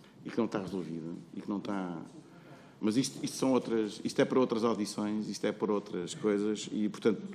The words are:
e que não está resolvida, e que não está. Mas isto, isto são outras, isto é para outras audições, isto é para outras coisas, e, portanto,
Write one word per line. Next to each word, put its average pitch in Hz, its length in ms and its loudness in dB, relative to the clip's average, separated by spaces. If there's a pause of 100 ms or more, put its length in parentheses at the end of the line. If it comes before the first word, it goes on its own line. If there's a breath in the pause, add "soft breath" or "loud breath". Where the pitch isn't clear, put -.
(260 loud breath)
e - 40 -6
que - 60 -4
não 117 80 4
está 107 140 -2
resolvida, 82 500 -4 (240)
e - 80 -8
que - 80 -10
não 104 80 0
está. 95 460 -2 (760 loud breath)
Mas 110 200 2
isto, - 260 -2
isto - 140 -4
são 131 160 4
outras, 113 500 2
isto - 160 0
é 131 60 6
para 123 120 4
outras 120 240 4
audições, 107 640 0
isto 104 200 -4
é 104 60 2
para 104 200 0
outras 90 420 -2
coisas, 104 560 2
e, 107 200 0
portanto, - 320 2 (120)